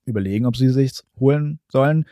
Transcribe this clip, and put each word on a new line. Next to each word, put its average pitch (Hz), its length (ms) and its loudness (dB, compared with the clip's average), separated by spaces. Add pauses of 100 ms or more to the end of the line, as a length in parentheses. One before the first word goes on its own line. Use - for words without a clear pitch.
überlegen, 104 400 -2
ob 120 100 0
sie 131 140 2
sich's 131 340 -2 (160)
holen 147 400 0 (100)
sollen. 151 420 2